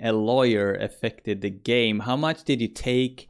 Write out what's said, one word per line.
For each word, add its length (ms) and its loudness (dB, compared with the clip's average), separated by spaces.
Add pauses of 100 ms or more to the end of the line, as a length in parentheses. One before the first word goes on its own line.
a 80 2
lawyer 640 2
affected 640 -6
the 80 -2
game? 500 0
How 160 -4
much 280 -4
did 180 0
you 60 -2
take 640 -2